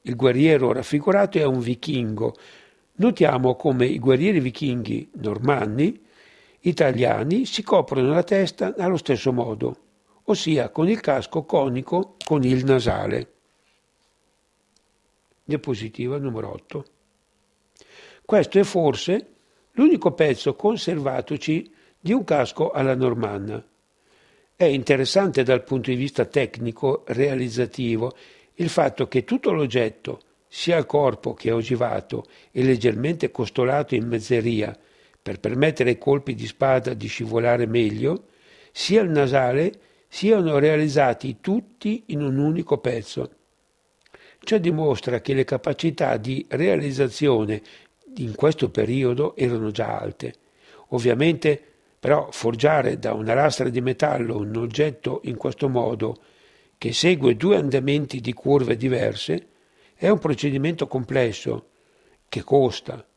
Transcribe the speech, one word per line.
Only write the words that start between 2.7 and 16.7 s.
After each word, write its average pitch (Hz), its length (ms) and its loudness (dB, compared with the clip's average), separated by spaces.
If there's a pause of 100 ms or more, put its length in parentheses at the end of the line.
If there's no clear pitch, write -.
Notiamo 135 600 2
come 127 300 2
i 131 140 -2
guerrieri 135 420 4
vichinghi 123 720 -4
normanni, 120 880 -2 (560)
italiani, 135 840 2
si - 180 -6
coprono 135 480 2
la 170 120 2
testa 190 540 -2
allo 185 200 0
stesso 131 340 0
modo, 117 460 -4 (480)
ossia 160 440 0
con 165 200 0
il 226 100 0
casco 131 440 -2
conico 139 840 -2
con 151 180 2
il 127 220 2
nasale. 101 680 0 (2250)
Diapositiva 123 720 -6
numero 110 340 -6
otto. - 340 -12 (1400)